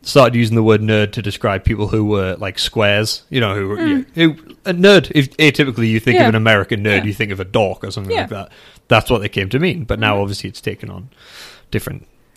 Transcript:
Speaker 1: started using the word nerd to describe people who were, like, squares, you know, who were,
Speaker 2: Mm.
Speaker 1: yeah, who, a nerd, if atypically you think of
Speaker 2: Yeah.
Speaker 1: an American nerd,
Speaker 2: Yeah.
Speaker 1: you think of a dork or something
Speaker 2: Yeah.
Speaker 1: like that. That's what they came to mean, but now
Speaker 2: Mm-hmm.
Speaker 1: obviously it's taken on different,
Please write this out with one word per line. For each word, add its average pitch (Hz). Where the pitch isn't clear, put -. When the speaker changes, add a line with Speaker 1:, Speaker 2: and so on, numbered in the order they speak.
Speaker 1:
started 120
using 117
the 113
word 107
nerd 107
to 117
describe 101
people 104
who 107
were, 98
like, 95
squares, 107
you 131
know, 104
who 101
were, 104
Speaker 2:
Mm. 285
Speaker 1:
yeah, 165
who, 156
a 190
nerd, 185
if 139
atypically 135
you 110
think 123
of 123
Speaker 2:
Yeah. 120
Speaker 1:
an 110
American 110
nerd, 104
Speaker 2:
Yeah. -
Speaker 1:
you 104
think 104
of 95
a 92
dork 98
or 98
something 98
Speaker 2:
Yeah. -
Speaker 1:
like -
that. 98
That's 110
what 113
they 104
came 95
to 123
mean, 165
but 110
now 107
Speaker 2:
Mm-hmm. 101
Speaker 1:
obviously 101
it's -
taken 101
on 95
different, -